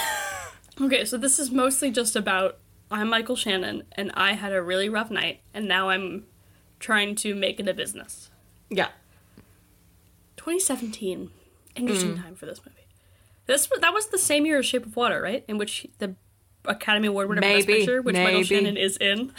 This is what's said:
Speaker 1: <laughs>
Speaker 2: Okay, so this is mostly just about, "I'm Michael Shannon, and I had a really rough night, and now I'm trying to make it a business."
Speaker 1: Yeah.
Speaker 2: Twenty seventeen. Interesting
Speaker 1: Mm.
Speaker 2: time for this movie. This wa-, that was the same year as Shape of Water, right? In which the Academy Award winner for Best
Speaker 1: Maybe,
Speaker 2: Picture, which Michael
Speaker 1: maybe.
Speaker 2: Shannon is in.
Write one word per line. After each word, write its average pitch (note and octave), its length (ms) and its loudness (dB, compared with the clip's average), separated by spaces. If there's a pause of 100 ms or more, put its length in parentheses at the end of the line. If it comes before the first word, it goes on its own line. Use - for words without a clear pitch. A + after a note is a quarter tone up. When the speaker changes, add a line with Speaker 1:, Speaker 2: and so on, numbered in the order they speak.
Speaker 1:
<laughs> - 40 -2 (760)
Speaker 2:
Okay, B3+ 220 2
so A#3+ 140 -4
this C4 220 2
is C4 120 -4
mostly C4+ 400 2
just A#3+ 240 -2
about, F#3+ 420 0 (320)
"I'm G#3+ 200 -2
Michael A3+ 260 0
Shannon, F#3+ 480 -2 (140)
and G3+ 160 -4
I G3 180 2
had G3+ 220 -4
a F#3 80 0
really F#3 260 0
rough A3 240 -4
night, E3 300 -2 (120)
and G#3 140 -6
now F#3+ 220 2
I'm F#3+ 340 -2 (560)
trying G#3 360 0
to G#3 200 -2
make G3 240 -2
it G3+ 80 -4
a F#3 60 0
business." - 560 -10 (400)
Speaker 1:
Yeah. F#3+ 180 0 (1500)
Speaker 2:
Twenty E4+ 240 -4
seventeen. G#3+ 720 -6 (440)
Interesting F#3+ 400 -2
Speaker 1:
Mm. F3+ 80 -8
Speaker 2:
time E3+ 120 -18
for D#3 100 -18
this - 200 -14
movie. - 220 -20 (580)
This C#4+ 240 2
wa-, - 120 2
that E4+ 120 2
was G#4+ 140 -2
the G4 100 -2
same D4 280 2
year D#4 140 4
as B3 60 0
Shape B3+ 200 -2
of G#3+ 100 -16
Water, A3 260 2
right? G3 280 -4
In G#3+ 80 -2
which G3+ 280 -4 (120)
the F#3+ 180 -6 (480)
Academy G#3+ 440 0
Award G3 200 0
winner F#3+ 140 2
for G3 60 6
Best G3+ 200 6
Speaker 1:
Maybe, G#3+ 120 6
Speaker 2:
Picture, B3 220 2
which A#3 140 0
Michael F#3 200 6
Speaker 1:
maybe. F#3 100 4
Speaker 2:
Shannon G3+ 320 4
is G3 200 0
in. G#3 420 0